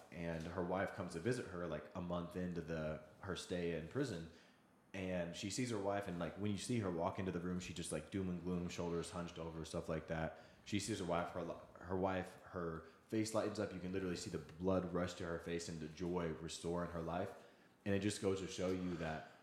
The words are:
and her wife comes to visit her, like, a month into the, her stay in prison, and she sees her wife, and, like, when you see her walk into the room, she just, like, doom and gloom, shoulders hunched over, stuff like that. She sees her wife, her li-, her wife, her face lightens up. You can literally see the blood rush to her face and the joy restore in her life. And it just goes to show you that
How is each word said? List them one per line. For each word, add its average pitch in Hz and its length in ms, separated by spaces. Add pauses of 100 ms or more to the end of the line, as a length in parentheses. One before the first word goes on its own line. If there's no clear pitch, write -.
(160)
and 82 380
her 92 80
wife 92 340
comes 90 180
to 85 40
visit 120 340
her, 87 140
like, 76 160 (140)
a 90 40
month 87 360
into 90 240
the, 78 400 (200)
her 92 140
stay 85 380
in 80 160
prison, 104 400 (640)
and 90 420
she 101 160
sees 120 200
her 110 80
wife, 101 300
and, 87 120
like, 80 180
when 104 140
you 98 60
see 123 200
her 98 120
walk 87 280
into 92 140
the 87 80
room, 90 180
she 90 140
just, 82 180
like, 78 220
doom 95 160
and 87 160
gloom, 90 240
shoulders 85 420
hunched 87 300
over, 82 240
stuff 85 240
like 80 200
that. 80 320 (260)
She 104 120
sees 101 220
her 92 60
wife, 85 280
her 90 80
li-, 80 120 (340)
her 92 80
wife, 92 300 (260)
her 82 300 (280)
face 110 240
lightens 104 240
up. 104 140
You 92 80
can 90 120
literally 95 240
see - 140
the 85 100 (200)
blood 90 320
rush 90 220
to 92 100
her 85 140
face 85 300
and 82 120
the 78 80
joy 87 400 (120)
restore 85 440
in 82 60
her 82 120
life. 85 260 (580)
And 101 80
it 98 60
just 101 220
goes 95 180
to 90 60
show 92 220
you 90 320
that 78 300 (120)